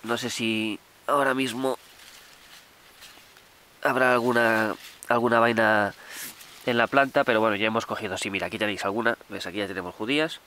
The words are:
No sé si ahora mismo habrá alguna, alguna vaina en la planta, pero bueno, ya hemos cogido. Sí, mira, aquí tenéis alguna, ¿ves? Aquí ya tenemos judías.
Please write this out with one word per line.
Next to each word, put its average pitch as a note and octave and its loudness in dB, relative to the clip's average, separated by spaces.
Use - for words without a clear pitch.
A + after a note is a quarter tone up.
No A#2 -2
sé A#2+ -6
si A2 -4
ahora C3+ 0
mismo C3 -4
habrá B2+ 2
alguna, A#2 2
alguna A#2 4
vaina A2 4
en B2 2
la A#2 4
planta, C#3 2
pero A#2 2
bueno, A2 2
ya G#2 0
hemos A2 0
cogido. G#2 -6
Sí, G#2 -6
mira, F#2+ -4
aquí G2 -6
tenéis G#2 -2
alguna, A2+ 0
¿ves? G2 -10
Aquí F2+ -8
ya G#2 -4
tenemos F#2 -8
judías. D3 -2